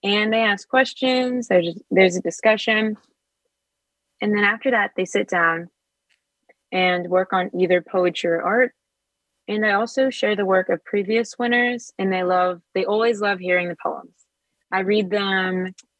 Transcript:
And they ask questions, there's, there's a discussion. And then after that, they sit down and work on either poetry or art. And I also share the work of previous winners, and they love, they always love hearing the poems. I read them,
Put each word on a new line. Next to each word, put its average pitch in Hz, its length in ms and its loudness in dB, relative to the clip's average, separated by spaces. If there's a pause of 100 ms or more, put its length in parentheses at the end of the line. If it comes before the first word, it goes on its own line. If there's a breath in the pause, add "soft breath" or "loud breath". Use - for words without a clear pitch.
And 208 300 0
they 226 80 2
ask 208 280 0
questions, 254 800 0
there's, 170 300 2 (120)
there's 185 260 4
a 180 60 -4
discussion. 214 720 0 (1200)
And 208 140 0
then 208 100 2
after 226 260 0
that, 208 260 0
they 185 80 -2
sit 196 240 -2
down 170 400 0 (1040)
and 180 360 0
work 185 240 0
on 185 260 0
either 180 240 2
poetry 180 480 0
or 165 120 0
art. 226 300 2 (760)
And 214 180 0
I 208 60 2
also 240 380 0
share 214 260 -2
the 202 100 -2
work 185 220 2
of - 160 -2
previous 214 540 -2
winners, 240 600 0
and 190 140 -2
they 185 100 -2
love, 180 380 0 (140)
they 185 100 0
always 214 360 0
love 202 200 -2
hearing 180 280 0
the 170 140 -8
poems. - 320 -14 (580)
I 185 80 0
read 196 300 0
them, 190 640 -2 (260)